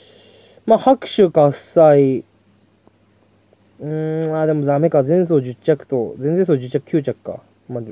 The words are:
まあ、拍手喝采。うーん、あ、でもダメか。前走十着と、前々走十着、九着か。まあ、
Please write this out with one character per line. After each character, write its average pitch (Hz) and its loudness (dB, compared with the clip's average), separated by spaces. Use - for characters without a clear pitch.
ま 220 4
あ、 - 2
拍 - 0
手 190 2
喝 147 2
采。 143 2
う - -12
ー 156 -6
ん、 156 -6
あ、 156 -2
で 156 0
も 147 -2
ダ 143 0
メ 165 2
か。 147 2
前 160 0
走 165 0
十 123 -10
着 - -2
と、 117 -4
前 139 -4
々 180 0
走 156 0
十 123 -10
着、 135 -4
九 156 -4
着 123 -6
か。 - -14
ま 123 -10
あ、 113 -10